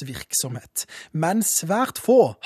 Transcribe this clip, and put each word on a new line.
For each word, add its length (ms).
virksomhet, 800
men 300
svært 560
få 480